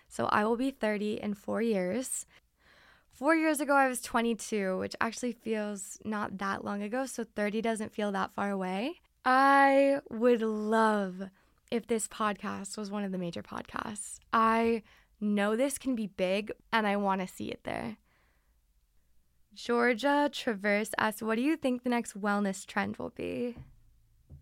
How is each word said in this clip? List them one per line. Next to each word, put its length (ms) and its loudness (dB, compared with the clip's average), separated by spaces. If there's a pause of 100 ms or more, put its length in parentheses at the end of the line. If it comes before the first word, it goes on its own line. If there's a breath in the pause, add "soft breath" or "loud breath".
so 200 -4
I 180 4
will 100 2
be 160 0
thirty 440 -2
in 180 -6
four 280 -4
years. 640 -2 (840 soft breath)
Four 240 4
years 240 2
ago, 160 2
I 140 6
was 100 -4
twenty-two, 800 -2
which 240 -4
actually 320 -2
feels 720 -6
not 320 -6
that 260 -4
long 180 -6
ago, 240 -4
so 200 -8
thirty 360 -2
doesn't 300 -2
feel 220 -2
that 180 -2
far 180 -4
away. 520 -4 (240)
I 760 6 (100)
would 320 4
love 840 2 (480 soft breath)
if 160 -4
this 200 -2
podcast 680 -4
was 140 -8
one 120 -2
of 80 -4
the 60 -4
major 240 -6
podcasts. 800 -10 (120)
I 520 2 (360 soft breath)
know 360 2
this 240 0
can 160 -2
be 100 -4
big, 460 -2 (200)
and 140 4
I 100 2
wanna 320 0
see 220 -10
it 140 -10
there. 340 -6 (1600)
Georgia 760 2
Traverse 680 0
asks, 240 -2
"What 120 0
do 60 0
you 160 2
think 240 0
the 80 -4
next 320 -2
wellness 460 -2
trend 300 -4
will 120 -8
be?" 480 -6 (840 soft breath)